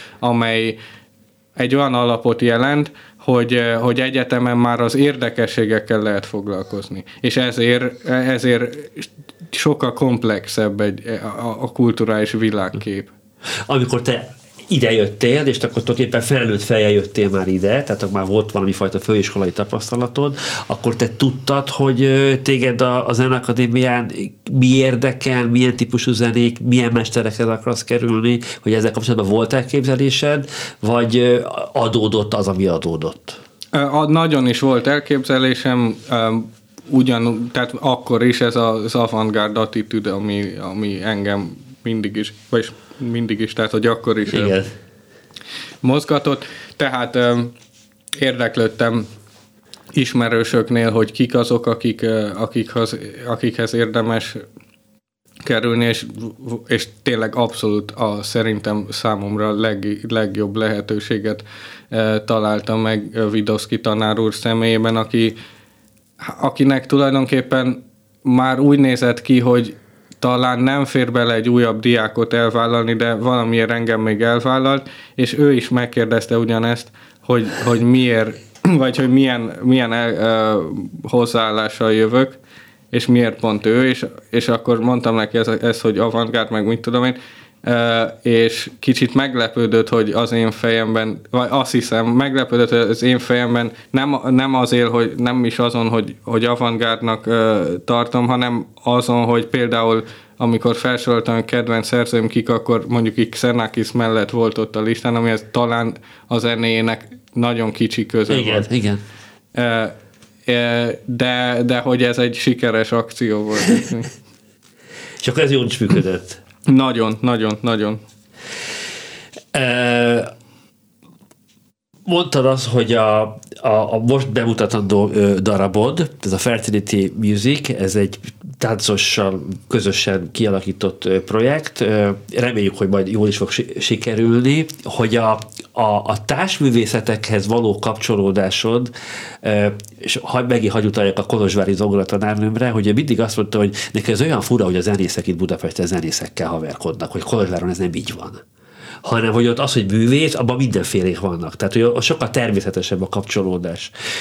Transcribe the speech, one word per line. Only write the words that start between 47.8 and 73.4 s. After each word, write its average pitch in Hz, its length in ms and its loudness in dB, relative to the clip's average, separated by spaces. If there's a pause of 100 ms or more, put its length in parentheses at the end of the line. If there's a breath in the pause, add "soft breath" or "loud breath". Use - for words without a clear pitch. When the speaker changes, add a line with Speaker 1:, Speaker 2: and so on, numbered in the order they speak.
Speaker 1:
érdeklődtem 117 880 0 (840 soft breath)
ismerősöknél, 117 1000 2
hogy 110 220 2
kik 127 220 0
azok, 120 320 2
akik, 117 360 -2
ö, 110 320 0
akikhoz, 113 640 -4 (300)
akikhez 117 480 -4
érdemes 113 640 -2 (1080)
kerülni, 117 400 0
és, 117 220 -2 (600)
és 117 220 -2 (140)
tényleg 113 340 -2
abszolút 107 540 -2
a, 104 320 -4
szerintem 107 680 -2
számomra 107 720 -2
leg-, 104 380 -2 (100)
legjobb 107 480 -2
lehetőséget, 107 880 -4 (440 loud breath)
ö, 110 280 0 (100)
találtam 107 540 0
meg, 110 320 -2
ö, 110 180 -2
Vidoszki 107 500 -2
tanár 107 380 0
úr 110 160 0
személyében, 113 640 0
aki, 113 380 0 (1080 loud breath)
akinek 135 460 2
tulajdonképpen 135 960 0 (380)
már 127 380 2
úgy 143 180 6
nézett 123 440 2
ki, 127 180 4
hogy 120 340 2 (440)
talán 123 420 0
nem 135 240 2
fér 127 280 0
bele 120 220 2
egy 113 140 0
újabb 117 320 4
diákot 113 520 2
elvállalni, 117 640 2
de 117 200 0
valamiért 117 560 0